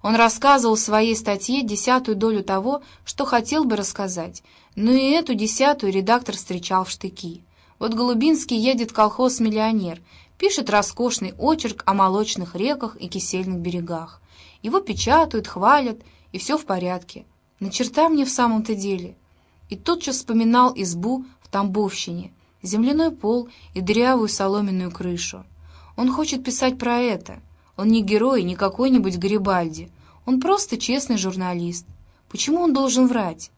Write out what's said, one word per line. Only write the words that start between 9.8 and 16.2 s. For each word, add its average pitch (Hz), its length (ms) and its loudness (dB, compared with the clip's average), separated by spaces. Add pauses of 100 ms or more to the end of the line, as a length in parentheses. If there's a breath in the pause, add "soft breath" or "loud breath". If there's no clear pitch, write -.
пишет 381 320 0
роскошный 214 680 0
очерк 269 480 0
о 196 80 2
молочных 190 640 0
реках 233 400 -4
и 185 140 -12
кисельных 185 500 -4
берегах. 170 640 -8 (400 soft breath)
Его 262 180 0
печатают, 226 680 0
хвалят, 233 540 2 (300 soft breath)